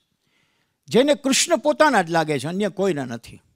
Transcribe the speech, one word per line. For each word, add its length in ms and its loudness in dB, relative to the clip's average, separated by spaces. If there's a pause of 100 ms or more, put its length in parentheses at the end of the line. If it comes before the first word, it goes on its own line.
(880)
જેને 280 2
કૃષ્ણ 420 0
પોતાના 440 2
જ 80 -8
લાગે 280 0
છે, 100 -8
અન્ય 220 -4
કોઈના 380 -4
નથી. 320 -14 (160)